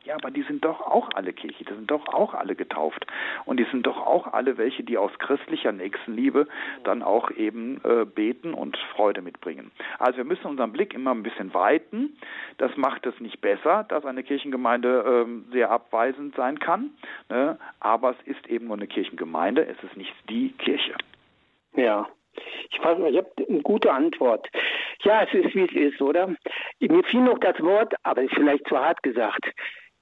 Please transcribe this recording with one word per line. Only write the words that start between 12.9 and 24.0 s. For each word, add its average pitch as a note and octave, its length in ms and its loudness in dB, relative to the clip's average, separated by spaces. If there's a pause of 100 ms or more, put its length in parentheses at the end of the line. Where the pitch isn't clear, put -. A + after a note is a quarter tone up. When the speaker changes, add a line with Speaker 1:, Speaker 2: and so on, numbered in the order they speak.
Speaker 1:
es A#2+ 140 -6
nicht A2+ 200 -12
besser, F#3 480 2
dass D3+ 160 -2
eine C3 200 -8
Kirchengemeinde, B2 800 0
ähm, A#2+ 460 2
sehr A#2+ 180 2
abweisend C3 640 0
sein C#3 240 -2
kann, G#3 320 -2 (380)
ne? C#3+ 300 0 (220)
Aber A#2 320 2
es - 140 -12
ist C3+ 220 -10
eben A#2 180 -4
nur G#2+ 100 -6
eine G2+ 100 -8
Kirchengemeinde, F#2 800 -2
es - 160 -12
ist - 140 -16
nicht F#2+ 160 -12 (160)
die B2 300 -2
Kirche. - 340 -2 (800)
Speaker 2:
Ja, G#2+ 340 2 (640)
ich - 80 -8
fasse E3+ 220 2
mal, E3 100 2
ich B2 60 2
hab - 100 2 (220)
eine D#3 140 2
gute G#3 280 4
Antwort. C3+ 580 2 (540)